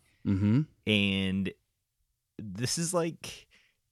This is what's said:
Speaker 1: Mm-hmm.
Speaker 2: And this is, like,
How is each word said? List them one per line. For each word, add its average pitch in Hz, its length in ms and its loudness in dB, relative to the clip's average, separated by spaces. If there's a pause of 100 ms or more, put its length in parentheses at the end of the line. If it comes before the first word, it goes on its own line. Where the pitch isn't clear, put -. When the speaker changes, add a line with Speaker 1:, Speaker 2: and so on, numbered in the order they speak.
(240)
Speaker 1:
Mm-hmm. 104 360 4 (260)
Speaker 2:
And 98 680 2 (840)
this 107 400 -6
is, 170 160 -4
like, - 540 -4 (440)